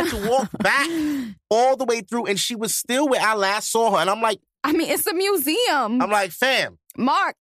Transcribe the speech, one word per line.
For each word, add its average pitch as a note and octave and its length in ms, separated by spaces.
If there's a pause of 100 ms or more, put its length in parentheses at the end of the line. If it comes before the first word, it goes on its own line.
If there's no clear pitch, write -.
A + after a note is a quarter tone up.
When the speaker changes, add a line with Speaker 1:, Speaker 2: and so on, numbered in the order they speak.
Speaker 1:
had E4+ 80
to A3 200
walk A#3+ 220
Speaker 2:
<laughs> - 120
Speaker 1:
back C4+ 260 (600)
all B3 280
the C4 80
way A#3 160
through, A3+ 240
and G3+ 140
she - 160
was G#3+ 180
still C4+ 340
where B3 140
I G#3+ 140
last G3+ 360
saw A3+ 200
her. G3 60
And E3 120
I'm G#3+ 120
like, A3 180 (240)
Speaker 2:
I C#4+ 80
mean, E4 180
it's - 180
a - 60
museum. D#4+ 880
Speaker 1:
I'm C#4 80
like, G3+ 220
"Fam." G3 460 (200)
Speaker 2:
Mark, D#4 440